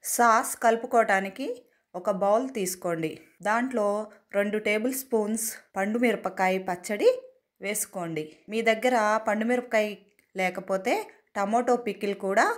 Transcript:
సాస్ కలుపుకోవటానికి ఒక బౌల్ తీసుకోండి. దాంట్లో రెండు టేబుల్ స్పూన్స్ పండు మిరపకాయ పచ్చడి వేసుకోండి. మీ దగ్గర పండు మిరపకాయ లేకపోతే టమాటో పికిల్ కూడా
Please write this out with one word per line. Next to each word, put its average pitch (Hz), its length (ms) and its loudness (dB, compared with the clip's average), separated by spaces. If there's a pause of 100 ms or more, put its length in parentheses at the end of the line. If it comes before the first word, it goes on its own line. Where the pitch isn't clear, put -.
(140)
సాస్ 240 400 4 (100)
కలుపుకోవటానికి 226 800 2 (540)
ఒక 185 100 -2
బౌల్ 202 380 2 (100)
తీసుకోండి. 175 540 -4 (300)
దాంట్లో 226 440 0 (520)
రెండు 208 200 0
టేబుల్ 214 440 0
స్పూన్స్ 220 440 -2 (300)
పండు 208 280 -2
మిరపకాయ 190 540 0 (120)
పచ్చడి 208 400 0 (500)
వేసుకోండి. 185 600 -6 (260)
మీ 214 100 -4 (100)
దగ్గర 226 280 2 (300)
పండు 214 180 0
మిరపకాయ 240 420 0 (480)
లేకపోతే 190 600 -2 (420)
టమాటో 226 400 2
పికిల్ 208 380 -4
కూడా 202 320 2 (120)